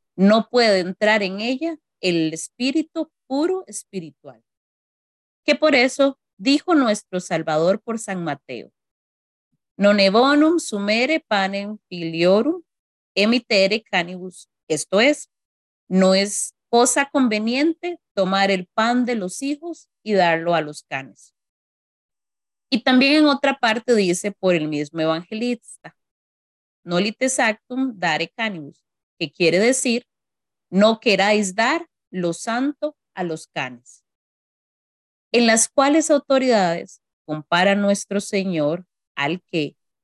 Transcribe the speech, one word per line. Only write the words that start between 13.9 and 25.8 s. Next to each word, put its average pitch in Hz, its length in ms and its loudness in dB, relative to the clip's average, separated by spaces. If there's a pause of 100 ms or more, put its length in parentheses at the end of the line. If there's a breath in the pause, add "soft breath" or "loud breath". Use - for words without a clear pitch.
Esto 160 320 0
es, 285 300 0 (560)
no 190 280 4
es 202 400 -2 (160)
cosa 247 360 2
conveniente 269 920 -2 (160)
tomar 196 360 0
el 185 160 -2
pan 240 380 0
de 240 120 -4
los 185 260 -8
hijos 294 460 -10 (160)
y 214 80 -2
darlo 170 420 2
a 160 60 2
los 151 240 -10
canes. - 500 -14 (1400)
Y 277 120 -2
también 269 320 4
en 302 120 4
otra 277 320 0
parte 233 360 0
dice 196 380 0
por 185 220 0
el 151 140 -2
mismo 147 320 -6
evangelista: 175 960 -6 (880)